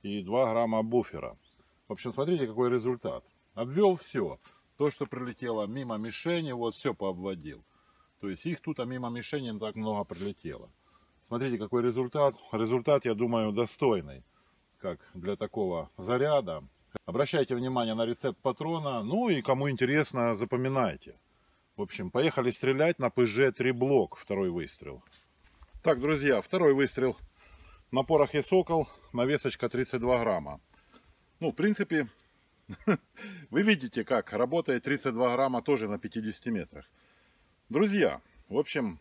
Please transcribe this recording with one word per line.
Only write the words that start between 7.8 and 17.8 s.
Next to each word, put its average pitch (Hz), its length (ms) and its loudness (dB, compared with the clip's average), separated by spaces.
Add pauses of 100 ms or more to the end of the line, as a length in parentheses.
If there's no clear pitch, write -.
То 202 80 -4
есть 180 180 -8
их 170 120 -4
тут, 156 200 -6
а 120 60 -2
мимо 127 240 -6
мишени 120 420 -6
не 107 80 -8
так 107 160 -6
много 107 280 -2
прилетело. 87 680 -10 (560)
Смотрите, 120 320 -2
какой 117 240 0
результат. 123 520 2 (160)
Результат, 117 540 2
я 117 80 2
думаю, 113 380 2
достойный, 101 720 0 (560)
как 87 200 -6 (140)
для 90 220 -4
такого 92 600 -4
заряда. 120 680 0 (420)
Обращайте 131 500 0
внимание 123 380 -2